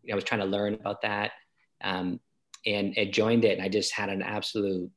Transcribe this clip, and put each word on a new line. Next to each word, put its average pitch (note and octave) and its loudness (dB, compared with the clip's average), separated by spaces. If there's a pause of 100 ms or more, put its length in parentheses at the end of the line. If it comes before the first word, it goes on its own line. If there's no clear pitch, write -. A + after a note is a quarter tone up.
(120)
I - 0
was G2 0
trying A2 0
to G2 0
learn G2+ 0
about G2+ -6
that. G#2 0 (500)
Um, F#2 -2 (480)
and G2+ 0
I G#2+ 4
joined A2 4
it, G2+ 6
and F#2+ -4
I G2 0
just G2 0
had G#2 -2
an F#2+ -2
absolute G2 -2